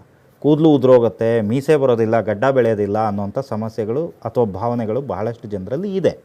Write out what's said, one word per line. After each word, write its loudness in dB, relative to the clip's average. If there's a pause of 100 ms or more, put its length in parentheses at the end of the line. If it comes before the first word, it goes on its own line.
(420)
ಕೂದಲು 4
ಉದುರೋಗುತ್ತೆ, 4
ಮೀಸೆ 0
ಬರೋದಿಲ್ಲ, 2
ಗಡ್ಡ -2
ಬೆಳೆಯೋದಿಲ್ಲ 2
ಅನ್ನೋಂಥ -4
ಸಮಸ್ಯೆಗಳು -6
ಅಥವಾ -4
ಭಾವನೆಗಳು -4
ಬಹಳಷ್ಟು -8
ಜನರಲ್ಲಿ -8
ಇದೆ. 0